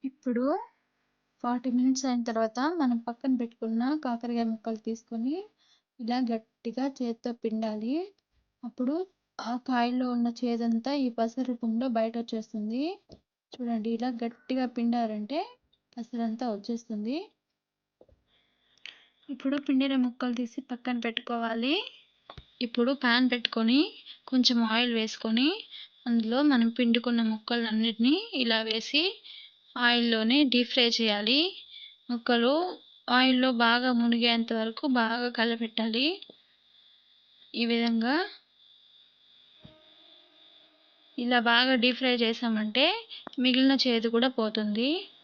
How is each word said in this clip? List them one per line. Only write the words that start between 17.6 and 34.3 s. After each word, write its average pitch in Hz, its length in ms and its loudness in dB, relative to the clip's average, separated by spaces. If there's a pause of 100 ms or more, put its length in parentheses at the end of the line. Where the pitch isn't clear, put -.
ఇప్పుడు 269 320 -2
పిండిన 269 380 2
ముక్కలు 247 360 -2
తీసి 247 200 -6 (120)
పక్కన 247 240 -4 (100)
పెట్టుకోవాలి. 233 680 -2 (920)
ఇప్పుడు 240 240 0 (120)
ప్యాన్ 247 300 4
పెట్టుకొని 233 460 2 (520)
కొంచెం 247 280 2 (140)
ఆయిల్ 240 260 0
వేసుకొని 226 500 0 (600)
అందులో 233 300 2 (140)
మనం 233 240 4
పిండుకున్న 233 440 2 (120)
ముక్కలన్నిటినీ 233 840 0 (280)
ఇలా 226 140 2 (120)
వేసి 226 340 0 (800)
ఆయిల్లోనే 240 540 4 (120)
డీప్ 240 220 2
ఫ్రై 240 240 4
చేయాలి. 226 440 2 (680)
ముక్కలు 240 420 2 (640)
ఆయిల్లో 262 320 4 (160)
బాగా 247 340 4
మునిగేంత 233 600 2